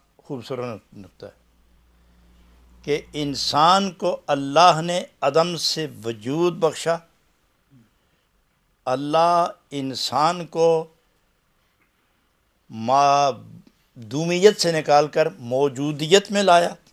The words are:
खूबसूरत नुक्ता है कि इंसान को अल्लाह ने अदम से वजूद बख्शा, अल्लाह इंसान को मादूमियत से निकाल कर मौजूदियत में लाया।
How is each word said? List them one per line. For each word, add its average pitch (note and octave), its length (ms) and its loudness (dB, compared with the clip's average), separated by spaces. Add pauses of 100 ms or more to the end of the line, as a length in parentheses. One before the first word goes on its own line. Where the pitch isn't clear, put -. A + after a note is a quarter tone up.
(180)
खूबसूरत B2 640 -12 (140)
नुक्ता G2 300 -20
है F#2+ 60 -20 (1500)
कि D3 360 -6
इंसान D#3 760 2
को F3 160 -4 (180)
अल्लाह D3+ 540 4
ने F3 160 -4 (240)
अदम D#3+ 360 0
से - 280 -6 (160)
वजूद C3 580 -4
बख्शा, D#3+ 400 -2 (1900)
अल्लाह D#3+ 920 -2
इंसान C#3 680 -4
को E3 220 0 (2000)
मादूमियत C#3 1900 0
से E3+ 140 -2
निकाल D3+ 360 2
कर D#3 200 0 (140)
मौजूदियत C#3+ 880 0
में G3+ 100 0
लाया। F3 340 4 (160)